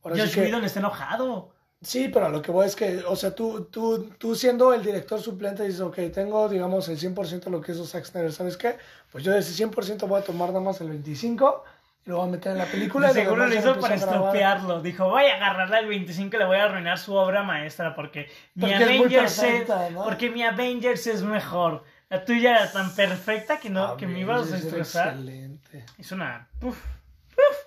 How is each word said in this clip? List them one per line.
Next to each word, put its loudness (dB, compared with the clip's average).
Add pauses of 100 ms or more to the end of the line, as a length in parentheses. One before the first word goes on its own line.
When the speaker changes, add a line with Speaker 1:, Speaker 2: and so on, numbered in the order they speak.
Speaker 1:
ahora -4
sí 2
Speaker 2:
Josh 0
Speaker 1:
que 4
Speaker 2:
Whedon 0
está -4
enojado. -4 (300)
Speaker 1:
Sí, -4
pero 4
a 2
lo -2
que -8
voy 6
es -2
que, -2
o 0
sea, -4
tú, -4
tú, -2
tú -4
siendo 6
el 2
director -4
suplente -6
dices, -4
"Ok, -6 (160)
tengo, 0
digamos, 0
el -6
cien -4
por -4
ciento -8
de -2
lo -4
que -8
hizo -6
Zack -10
Snyder, -4
¿sabes -6
qué? -2 (340)
Pues -12
yo 2
de 6
ese -2
cien -2
por -4
ciento -4
voy 2
a -8
tomar -2
nada 0
más -2
el -8
veinticinco 0 (400)
y -16
lo -2
voy 0
a -2
meter -4
en -4
la 0
película", 2
Speaker 2:
De -
Speaker 1:
y 6
lo 2
Speaker 2:
seguro 4
lo 4
Speaker 1:
demás 2
ya 6
Speaker 2:
hizo 2
para 2
Speaker 1:
empezó 0
a 2
grabar. 2
Speaker 2:
estropearlo. 2
Dijo, 0
"Voy 6
a 6
agarrarle 0
al 2
veinticinco -4
y 0
le 4
voy 4
a 4
arruinar 0
su -8
obra 2
maestra -4
porque -10 (260)
mi -4
Speaker 1:
Porque 2
es 4
muy 6
Speaker 2:
Avengers 6
es, -2
Speaker 1:
perfecta, 2
¿no? -6
Speaker 2:
porque -2
mi -4
Avengers -2
es -2
mejor. -2 (260)
La -4
tuya 4 (100)
era 0
tan -4
perfecta 0
que -10
no, -2
que -8
me -6
ibas 0
a 2
Speaker 1:
Avengers -4
era -6
Speaker 2:
destrozar". -2
Speaker 1:
excelente. -14 (140)
Speaker 2:
Es -16
una, -10 (140)
uf, -8 (500)
uf. 6